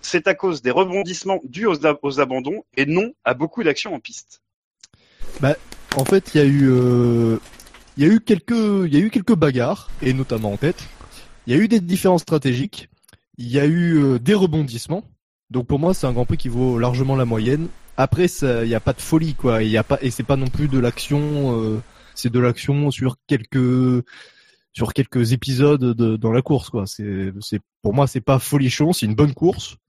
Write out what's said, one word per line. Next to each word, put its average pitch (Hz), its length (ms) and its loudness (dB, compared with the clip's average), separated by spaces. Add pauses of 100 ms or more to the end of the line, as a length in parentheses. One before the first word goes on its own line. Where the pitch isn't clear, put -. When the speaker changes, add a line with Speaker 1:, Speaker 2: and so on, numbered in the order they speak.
Speaker 1:
c'est - 240 -4
à 190 80 2
cause 180 260 -4
des 123 120 0
rebondissements 185 720 -2
dus 139 220 -8
aux 156 200 0
ab-, 147 160 2
aux 143 180 -4
abandons 135 440 -4 (120)
et 135 100 0
non 185 260 0 (120)
à 123 100 0
beaucoup 156 280 -4
d'actions 160 320 -2
en 131 60 -8
piste. - 420 -20 (1000)
Speaker 2:
Bah, 143 140 0 (420)
en 135 80 0
fait, - 300 2
il 156 40 4
y - 40 6
a 143 40 6
eu, 139 240 4
euh, 120 680 4 (580)
il 139 80 2
y 165 60 4
a - 20 6
eu 226 80 6
quelques, 208 300 0
il 202 420 0
y 143 40 4
a 151 40 6
eu 214 100 0
quelques 214 260 2
bagarres, 147 520 0 (140)
et 127 100 0
notamment 113 400 -4
en 101 40 -6
tête. 156 260 -4 (640)
Il 120 100 0
y - 20 6
a 190 40 6
eu 220 60 2
des 220 120 4
différences 180 420 2
stratégiques. 139 680 -4 (500)
Il 120 100 -10
y 123 100 0
a 143 60 4
eu, 170 340 2
euh, 135 200 4
des 131 160 2
rebondissements. 156 680 0 (460)
Donc 123 180 -4
pour 143 140 0
moi, 175 140 2
c'est - 120 -2
un 127 60 0
Grand 120 140 0
Prix - 100 0
qui - 140 -2
vaut 123 280 0
largement 127 380 0
la 131 80 2
moyenne. 120 440 0 (280)
Après, 175 320 2
ça, 123 340 -2
il 117 60 -2
y 117 60 0
a 110 60 0
pas 143 120 0
de - 80 -10
folie, 160 340 0
quoi. 113 280 0
Il 110 80 0
y 110 80 4
a 107 40 4
pas, 139 200 0
et 131 80 -2
c'est - 120 -6
pas 139 140 0
non 135 120 -2
plus 147 200 -2
de 135 100 0
l'action, 143 800 -2
euh, 110 220 -2 (340)
c'est - 160 -4
de 117 80 0
l'action 139 520 0
sur 131 260 -2 (100)
quelques, 127 760 0 (720)
sur - 180 -4
quelques 123 400 -2
épisodes 135 500 0 (140)
de, 113 200 0
dans 110 140 -2
la 120 120 2
course, 135 260 -2
quoi. 104 180 -4
C'est, 95 540 -6
c'est, 104 200 -8 (220)
pour 104 120 0
moi, 139 120 4
c'est 131 140 -6
pas 135 180 2
folichon, 143 540 0
c'est - 140 -2
une 107 100 -2
bonne 143 180 2
course - 420 -2 (120)